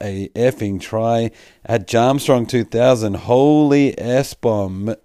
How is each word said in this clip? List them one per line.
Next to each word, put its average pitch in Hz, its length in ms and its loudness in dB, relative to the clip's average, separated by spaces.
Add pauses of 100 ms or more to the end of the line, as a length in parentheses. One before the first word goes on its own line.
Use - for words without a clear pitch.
a 98 280 -8
effing 110 520 -2
try." 113 480 -2 (340)
At - 240 -4
Jarmstrong 123 600 2
two 120 160 0
thousand, 113 520 0
Holy 143 840 2
S-bomb 107 1040 -2